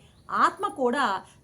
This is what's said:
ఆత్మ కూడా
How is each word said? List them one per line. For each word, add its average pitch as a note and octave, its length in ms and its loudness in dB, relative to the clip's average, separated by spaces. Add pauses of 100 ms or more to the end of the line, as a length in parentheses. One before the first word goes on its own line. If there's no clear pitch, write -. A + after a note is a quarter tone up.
(320)
ఆత్మ D#4 360 2
కూడా B3 560 0 (200)